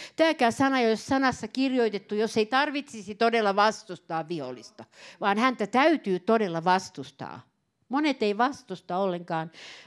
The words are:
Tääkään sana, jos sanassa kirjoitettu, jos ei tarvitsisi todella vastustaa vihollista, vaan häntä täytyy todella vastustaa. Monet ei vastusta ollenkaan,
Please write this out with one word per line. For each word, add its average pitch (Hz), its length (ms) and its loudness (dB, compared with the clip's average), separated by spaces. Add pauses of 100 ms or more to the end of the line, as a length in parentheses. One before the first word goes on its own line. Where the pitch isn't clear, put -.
(160)
Tääkään 302 380 2
sana, 269 280 2
jos 220 240 0
sanassa 269 420 0
kirjoitettu, 233 680 -2
jos 220 220 -2
ei 220 80 2
tarvitsisi 262 680 -4
todella 226 400 2
vastustaa 175 720 -2
vihollista, 131 580 -10 (360)
vaan 202 160 2
häntä 226 300 2
täytyy 240 520 2
todella 185 440 0
vastustaa. 139 800 -2 (480)
Monet 269 340 0
ei 208 140 0
vastusta 208 600 -4
ollenkaan, 175 540 -4 (360)